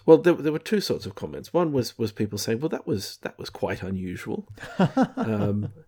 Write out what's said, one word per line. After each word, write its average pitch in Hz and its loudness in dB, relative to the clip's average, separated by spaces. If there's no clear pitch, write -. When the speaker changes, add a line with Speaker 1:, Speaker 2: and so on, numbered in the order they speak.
Speaker 1:
well, 160 12
there, 170 6
there 151 -2
were 156 -4
two - 0
sorts - -2
of 98 -10
comments. - -10
One 160 2
was, 127 -2
was 113 -2
people 104 -4
saying, 113 -2
"Well, 156 -2
that - -6
was, 101 -4
that - -10
was - -12
quite - -4
unusual." 92 -6
Speaker 2:
<laughs> 190 6
Speaker 1:
Um, 104 -2